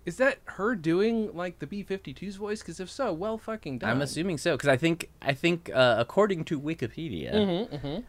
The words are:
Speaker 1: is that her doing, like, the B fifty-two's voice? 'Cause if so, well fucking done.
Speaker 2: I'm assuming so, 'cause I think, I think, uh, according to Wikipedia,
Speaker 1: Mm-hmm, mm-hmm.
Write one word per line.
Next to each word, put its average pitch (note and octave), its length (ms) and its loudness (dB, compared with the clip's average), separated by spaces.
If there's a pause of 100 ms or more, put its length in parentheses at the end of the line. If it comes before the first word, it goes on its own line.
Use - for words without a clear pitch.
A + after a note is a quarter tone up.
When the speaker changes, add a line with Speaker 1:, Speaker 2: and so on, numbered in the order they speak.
Speaker 1:
is E3+ 120 -8
that C4 260 2
her A3 320 -2
doing, G3+ 580 2
like, F3 260 -8
the D3+ 80 -8
B G3+ 160 -8
fifty-two's F#3+ 520 -8
voice? G#3 260 -6
'Cause E3+ 200 -12
if F3+ 100 -10
so, A#3+ 220 -2
well G#3+ 240 -4
fucking A3 400 -8
done. G#2+ 120 0
Speaker 2:
I'm B2+ 120 2
assuming D#3 360 -2
so, D3+ 200 2
'cause C#3 100 0
I C#3 80 8
think, E3 340 0 (120)
I C#3 120 0
think, E3+ 400 0
uh, B2 240 8
according F#3 480 2
to D3+ 140 -2
Wikipedia, C#3 760 -4
Speaker 1:
Mm-hmm, G3 440 2
mm-hmm. C#3+ 320 -6